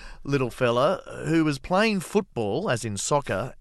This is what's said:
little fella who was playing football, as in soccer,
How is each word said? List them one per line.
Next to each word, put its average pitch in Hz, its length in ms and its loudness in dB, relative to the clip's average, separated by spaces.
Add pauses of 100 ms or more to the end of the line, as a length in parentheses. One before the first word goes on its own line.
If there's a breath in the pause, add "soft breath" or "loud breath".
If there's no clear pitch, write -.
(260 loud breath)
little 135 240 2
fella 127 520 2 (260)
who 160 180 4
was 147 120 0
playing 196 440 2
football, 151 680 -2
as 120 140 0
in 104 140 -6
soccer, 123 640 -2